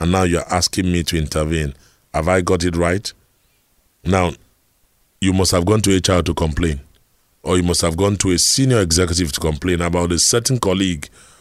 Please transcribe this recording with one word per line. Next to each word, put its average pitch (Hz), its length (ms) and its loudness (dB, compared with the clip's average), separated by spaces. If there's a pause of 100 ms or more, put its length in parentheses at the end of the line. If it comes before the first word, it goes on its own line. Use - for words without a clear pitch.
and 85 100 0
now 92 120 2
you're 85 300 0
asking 90 380 0
me 87 140 0
to 82 140 -2
intervene. 78 560 -2 (380)
Have 80 160 -2
I 92 120 4
got 90 240 0
it 87 120 -2
right? 87 360 -2 (920)
Now, 90 280 2 (880)
you 95 120 2
must 92 200 2
have 90 120 2
gone 107 180 2
to 98 120 0
H 92 140 0
R 90 140 2
to 80 120 -2
complain, 78 460 -2 (640)
or 87 140 0
you 92 60 2
must 87 200 0
have 82 140 0
gone 101 200 0
to 95 160 0
a 87 60 2
senior 131 420 2
executive 87 520 0
to - 80 -6
complain 82 400 -2
about 87 320 0
a 85 60 0
certain 120 400 0
colleague 92 500 -2 (320)